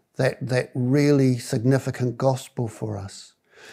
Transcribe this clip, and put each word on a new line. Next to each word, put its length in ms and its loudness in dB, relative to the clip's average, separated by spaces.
that, 280 -2
that 300 -2
really 640 4
significant 800 0
gospel 500 -2
for 300 -8
us. 320 -14